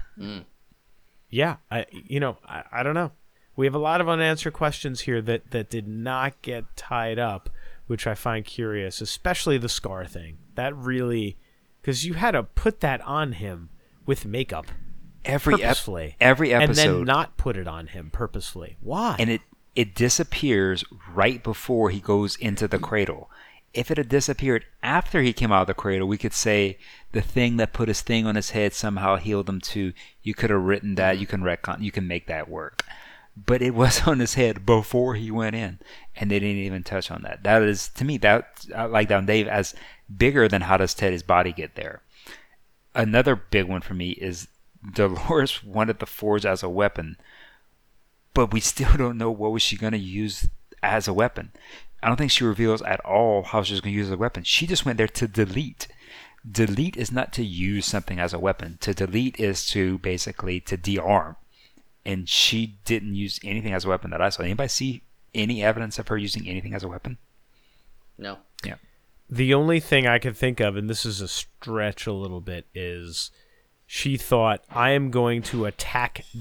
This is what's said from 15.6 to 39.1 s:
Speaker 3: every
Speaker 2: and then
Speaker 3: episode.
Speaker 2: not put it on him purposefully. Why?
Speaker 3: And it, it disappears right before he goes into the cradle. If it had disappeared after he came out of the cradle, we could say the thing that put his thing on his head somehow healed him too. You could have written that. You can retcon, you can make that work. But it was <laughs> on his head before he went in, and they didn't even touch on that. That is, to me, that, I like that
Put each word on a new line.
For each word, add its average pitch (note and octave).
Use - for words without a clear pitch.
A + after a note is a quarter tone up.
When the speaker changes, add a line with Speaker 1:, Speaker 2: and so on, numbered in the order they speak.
Speaker 3:
every B2+
Speaker 2:
and C#3+
then D3+
Speaker 3:
episode. F2+
Speaker 2:
not C#3+
put A#2
it F2+
on D#2+
him D#2+
purposefully. F2
Why? E3+
Speaker 3:
And A2+
it, A2+
it A2+
disappears A2+
right A#2
before A2+
he F#2+
goes G2+
into A2
the G2
cradle. F2+
If A#2+
it D3
had C#3+
disappeared C3+
after E3
he A#2+
came A2+
out F#2+
of F2+
the F#2+
cradle, F#2+
we G#2
could G#2+
say G2+
the G#2+
thing A#2+
that A2
put A2+
his G#2
thing A2+
on G#2+
his -
head G#2
somehow G2
healed G2
him F#2+
too. F#2+
You G#2
could A2+
have G2+
written G2
that. F#2+
You G2+
can F#2+
retcon, F2
you G2+
can F#2+
make F2
that D#2
work. D#2+
But B2
it B2
was A#2+
<laughs> -
on C#3+
his A#2+
head A2
before A#2+
he G#2+
went A2
in, G2
and G2+
they G2+
didn't G2+
even F#2+
touch F#2+
on D#2+
that. -
That A2
is, G#2
to -
me, D3
that, G#2+
I A2+
like A2
that G#2